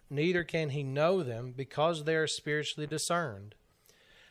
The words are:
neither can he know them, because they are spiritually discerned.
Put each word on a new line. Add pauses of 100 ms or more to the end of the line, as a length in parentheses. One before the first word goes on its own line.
(100)
neither
can
he
know
them,
because
they
are
spiritually
discerned. (760)